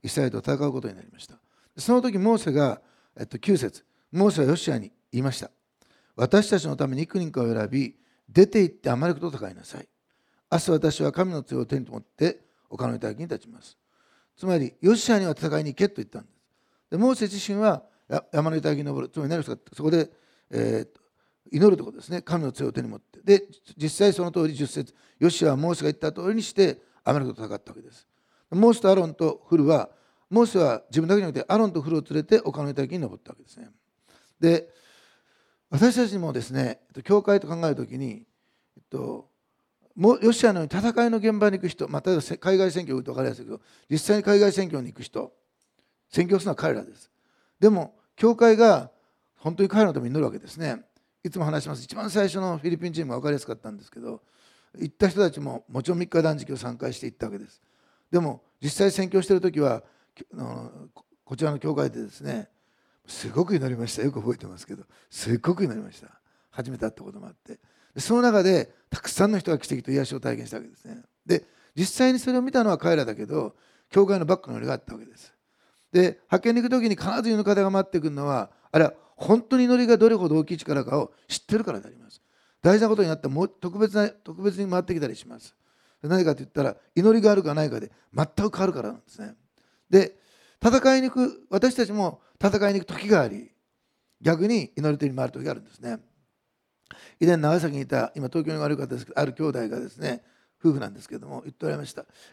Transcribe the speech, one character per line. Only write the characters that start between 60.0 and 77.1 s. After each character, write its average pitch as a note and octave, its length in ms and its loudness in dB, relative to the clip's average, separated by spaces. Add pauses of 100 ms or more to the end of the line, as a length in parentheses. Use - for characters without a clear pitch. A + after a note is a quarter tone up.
き-、 - 100 -20 (100)
あ - 20 -16
の、 A#2+ 360 -12 (200)
こ-、 - 120 -20 (200)
こ C3+ 120 -12
ち D3+ 80 -4
ら D3+ 60 0
の C#3+ 80 -6
教 D#3 160 -4
会 C#3 160 0
で A#2 120 -12
で G2+ 80 -12
す - 100 -20
ね、 C#3 280 -8 (580)
す - 240 -12
ご C#3 140 0
く G3 100 -2
祈 C3+ 140 0
り B2 100 -6
ま A#2 80 -6
し - 100 -8
た。 A2 60 -4
よ C3+ 100 0
く A#2 80 -8
覚 A#2 140 -2
え - 40 -10
て - 80 -18
ま F#2 120 -16
す - 80 -20
け G2+ 80 -12
ど、 G2+ 100 -18 (260)
す - 220 -6
っ A#2 60 0
ご E3+ 160 0
く F#3+ 100 -2
祈 B2 100 -4
り A2 60 -8
ま G2 120 -16
し - 80 -20
た。 - 80 -20 (420)
初 C3+ 200 -10
め B2 80 -12
て A2 60 -6
会 A2 60 -4
っ - 20 -20
た - 100 -20
こ G2 100 -18
と G2+ 80 -18
も F#2+ 60 -20
あ - 40 -20
っ - 40 -20
て。 - 240 -20 (360)
で、 C3+ 60 -10
そ A3 140 0
の A#3+ 80 4
中 G#3+ 200 4
で、 F3+ 320 2 (160)
た - 100 -10
く - 80 -12
さ - 180 0
ん G#3+ 60 0
の G3+ 60 0
人 E3+ 120 -4
が D3+ 80 0
奇 - 140 -8
跡 B2+ 100 -6
と - 80 -8
癒 C3+ 140 0
し C3+ 100 -10
を C3 60 -8
体 A#2+ 180 -6
験 A#2 80 -14
し A#2 40 -18
た A2 60 -12
わ - 60 -12
け - 60 -20
で - 80 -20
す - 80 -20
ね。 - 180 -20 (220)
で、 - 220 0 (280)
実 F3 120 -2
際 B3+ 260 2
に B3+ 60 0
そ B3+ 140 -4
れ B3 60 2
を B3 40 0
見 C4 100 -6
た B3 120 2
の G#3 60 2
は F3 80 0
彼 E3+ 180 2
ら C#3+ 80 2
だ A2+ 100 -6
け G#2 100 -10
ど、 C#3+ 320 -6 (340)
教 G3 160 6
会 G3 120 0
の E3 80 -2
バ F3+ 100 2
ッ F#3+ 40 -14
ク - 100 -20
の A#2+ 60 -10
祈 A2+ 60 -8
り B2 40 -6
が C3 80 -4
あ - 20 -8
っ - 80 -14
た A#2 100 -16
わ A2 40 -16
け A2+ 80 -20
で - 100 -20
す。 - 180 -20 (600)
で、 F3+ 300 4
派 F#3 160 0
遣 A#3 160 2
に A#3+ 60 2
行 B3 60 -2
く - 20 0
時 A#3+ 180 2
に G3 80 0
必 - 80 -10 (180)